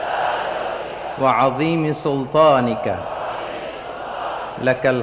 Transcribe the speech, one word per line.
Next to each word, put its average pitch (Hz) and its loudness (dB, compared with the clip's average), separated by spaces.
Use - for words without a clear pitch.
ওয়া 131 6
আযীমি 156 0
সুলতানিকা। 131 4
লাকাল 131 2